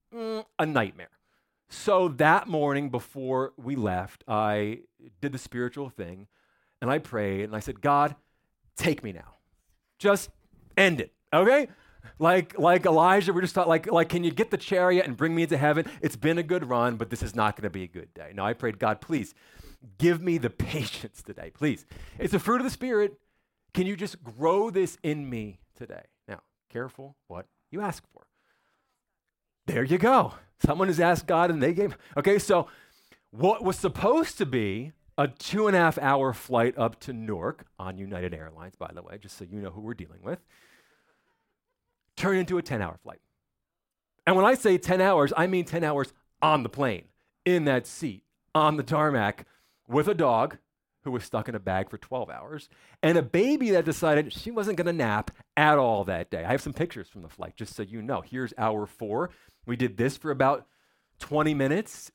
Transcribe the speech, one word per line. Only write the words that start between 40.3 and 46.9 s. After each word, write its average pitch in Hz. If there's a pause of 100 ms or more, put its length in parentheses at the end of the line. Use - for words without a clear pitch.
turned 190
into 180
a 165
ten-hour 95
flight. - (1040)
And 185
when 185
I 254
say 208
ten 185
hours, 175
I 170
mean 180
ten 170
hours 143 (280)
on 151
the 113
plane, 120 (400)